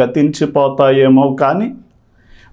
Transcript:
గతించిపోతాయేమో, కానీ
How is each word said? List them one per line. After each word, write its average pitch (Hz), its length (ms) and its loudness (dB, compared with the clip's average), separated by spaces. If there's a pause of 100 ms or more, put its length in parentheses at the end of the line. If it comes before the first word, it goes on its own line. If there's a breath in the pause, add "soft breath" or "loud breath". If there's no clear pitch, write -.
గతించిపోతాయేమో, 135 1400 0
కానీ 160 340 -2 (800 soft breath)